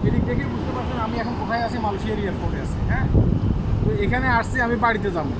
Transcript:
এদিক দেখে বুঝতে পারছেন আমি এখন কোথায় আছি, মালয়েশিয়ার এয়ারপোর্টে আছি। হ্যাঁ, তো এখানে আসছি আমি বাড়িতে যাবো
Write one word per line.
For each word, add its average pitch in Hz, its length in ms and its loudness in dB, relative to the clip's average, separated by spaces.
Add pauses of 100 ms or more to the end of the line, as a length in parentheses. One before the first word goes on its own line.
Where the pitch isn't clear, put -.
এদিক - 200 2
দেখে - 200 0
বুঝতে - 300 -4
পারছেন - 260 -4
আমি 233 180 -2
এখন 233 220 -4
কোথায় 233 220 -2
আছি, 233 160 -4
মালয়েশিয়ার 214 400 -2
এয়ারপোর্টে 196 420 -2
আছি। - 180 -2 (100)
হ্যাঁ, 254 180 2 (760)
তো 220 60 2
এখানে 233 380 0
আসছি 240 320 2
আমি 233 160 2
বাড়িতে 214 340 2
যাবো 156 300 -2